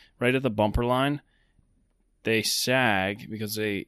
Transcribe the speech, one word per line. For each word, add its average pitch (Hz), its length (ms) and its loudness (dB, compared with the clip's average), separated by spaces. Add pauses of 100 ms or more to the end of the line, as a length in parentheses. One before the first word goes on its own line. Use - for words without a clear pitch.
(200)
right 123 160 2
at 135 80 0
the 131 60 0
bumper 107 340 2
line, 131 380 0 (1000)
they 113 180 2
sag 104 880 0
because 107 260 -8
they 107 320 -2